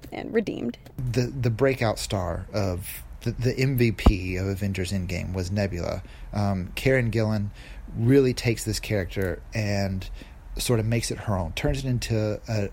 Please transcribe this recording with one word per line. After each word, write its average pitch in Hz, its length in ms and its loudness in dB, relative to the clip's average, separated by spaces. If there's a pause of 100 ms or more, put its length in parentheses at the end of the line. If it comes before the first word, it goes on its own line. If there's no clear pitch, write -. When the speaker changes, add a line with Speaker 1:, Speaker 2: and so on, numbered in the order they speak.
(120)
Speaker 1:
and - 220 -8
redeemed. - 440 -2 (200)
Speaker 2:
The, 123 280 0
the 120 240 0
breakout 127 480 2
star 90 540 -2
of 95 340 -2 (360)
the, 120 100 -2
the 120 260 0
M 131 180 2
V 120 140 6
P 92 460 2
of 95 100 0
Avengers 95 460 0
Endgame 90 420 -2
was 90 160 -2
Nebula. 92 540 0 (280)
Um, 98 440 0
Karen 131 340 4
Gillan 107 400 0 (460)
really 127 360 8
takes 117 300 0
this 107 160 -2
character 92 640 -2 (100)
and 98 560 0 (480)
sort 120 220 2
of 110 80 0
makes 113 240 0
it - 80 -4
her 101 180 0
own, 85 180 -2
turns 143 240 0
it 135 80 -6
into 110 640 0
a, 104 240 -2